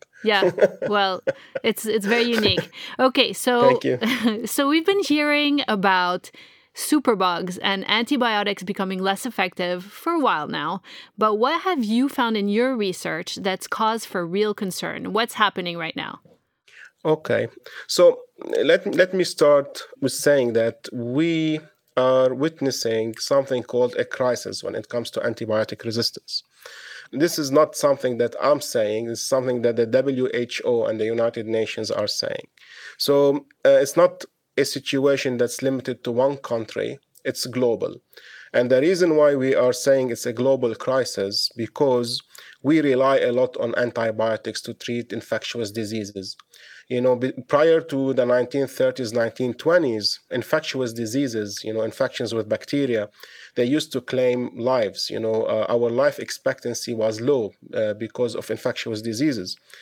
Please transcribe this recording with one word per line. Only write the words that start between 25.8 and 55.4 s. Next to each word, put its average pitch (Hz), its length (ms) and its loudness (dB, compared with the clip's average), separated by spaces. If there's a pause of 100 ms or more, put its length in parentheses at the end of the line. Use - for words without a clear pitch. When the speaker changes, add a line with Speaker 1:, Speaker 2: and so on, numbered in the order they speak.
Speaker 2:
resistance. - 600 -4 (680)
This 165 260 0
is 139 140 -4
not 147 240 4
something 135 440 0
that 117 220 0
I'm 143 200 4
saying. 110 480 -2
It's 113 120 -8
something 127 420 0
that 117 120 2
the 117 120 2
W 127 460 0
H - 300 -4
O 117 220 2
and 110 120 -2
the 107 80 -2
United 117 420 -2
Nations 110 440 -2
are 104 160 -2
saying. - 400 -6 (500)
So, 143 500 2 (180)
uh, 139 160 8
it's 139 160 -2
not 180 260 2 (340)
a 139 80 2
situation 135 720 0
that's 120 240 -2
limited 131 420 -4
to 123 80 -2
one 135 240 2
country. 117 640 -6 (240)
It's - 220 -6
global. 120 500 0 (560)
And 123 180 2
the 131 120 6
reason 170 340 2
why 147 200 6
we 131 200 2
are 123 160 4
saying 135 380 2
it's - 160 -6
a 123 80 -4
global 123 420 0
crisis, 107 800 -2
because 120 640 0 (400)
we 156 200 4
rely 135 380 4
a 123 120 2
lot 123 240 0
on 120 220 -2
antibiotics 113 840 -2
to 117 100 -10
treat 120 400 -8
infectious 110 580 -6
diseases. 101 640 -8 (540)
You 123 100 -2
know, 127 160 4
be-, 127 160 -2 (160)
prior 160 320 4
to 135 340 -2
the 123 120 2
nineteen 123 420 2
thirties, 127 460 -2
nineteen 117 400 0
twenties, 139 680 0 (100)
infectious 131 640 -2
diseases, 113 720 -4
you 110 80 -6
know, 110 120 -2
infections 117 500 -4
with 107 160 -4
bacteria, 113 580 -2 (480)
they 123 80 2
used 151 300 0
to 127 80 -2
claim 123 560 -2
lives. 117 520 0
You 107 120 -6
know, 110 220 0